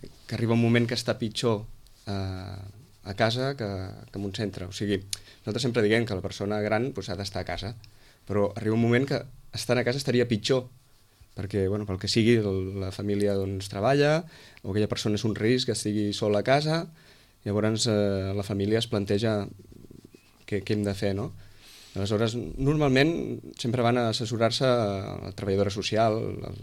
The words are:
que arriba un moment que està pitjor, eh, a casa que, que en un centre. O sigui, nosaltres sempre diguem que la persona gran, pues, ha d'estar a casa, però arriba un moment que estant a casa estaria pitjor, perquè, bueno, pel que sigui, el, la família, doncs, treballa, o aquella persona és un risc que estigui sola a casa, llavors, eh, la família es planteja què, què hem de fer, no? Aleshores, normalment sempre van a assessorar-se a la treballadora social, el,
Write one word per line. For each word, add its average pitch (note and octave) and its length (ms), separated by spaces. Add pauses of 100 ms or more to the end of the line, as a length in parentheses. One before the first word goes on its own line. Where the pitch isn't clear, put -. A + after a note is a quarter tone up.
(260)
que - 80
arriba A2+ 220
un A#2 60
moment A#2 260
que A#2 100
està - 200
pitjor, A2+ 480 (400)
eh, F#2+ 500 (460)
a G2 140
casa B2+ 400
que, G#2+ 120 (420)
que G2+ 80
en G2+ 60
un G2 100
centre. F#2+ 320
O F#2+ 60
sigui, G2+ 260 (460)
nosaltres A2+ 180
sempre A#2+ 200
diguem A2+ 240
que A2 80
la F#2 100
persona G#2 360
gran, G#2+ 320
pues, G2 180
ha F2+ 60
d'estar F#2+ 280
a - 40
casa, G2 280 (500)
però G2+ 300
arriba G#2+ 180
un A2+ 80
moment A#2+ 240
que C#3 140 (340)
estant - 240
a A#2+ 60
casa A#2+ 180
estaria B2 260
pitjor, A#2+ 380 (720)
perquè, G2 340
bueno, G#2 160
pel F#2+ 160
que G2+ 80
sigui, A#2 320
el, F#2+ 380
la F#2+ 100
família, G2+ 480
doncs, G2 320
treballa, C#3+ 540 (400)
o F#3 80
aquella G#2+ 180
persona G#2+ 240
és G#2 100
un G#2+ 140
risc B2+ 320
que G#2 80
estigui G#2 340
sola G#2 300
a G#2+ 40
casa, D3+ 420 (580)
llavors, G#2+ 400
eh, G2 480
la G2+ 80
família G#2 400
es A2+ 80
planteja G#2 560 (1000)
què, G2+ 220
què A2 80
hem G#2 100
de G2+ 100
fer, G2 200
no? G2 160 (640)
Aleshores, G#2+ 400
normalment C3+ 720 (480)
sempre B2 240
van A#2+ 160
a A#2+ 140
assessorar-se A2+ 540
a G2+ 580
la F#2+ 100
treballadora G2+ 400
social, G#2+ 460
el, G2 420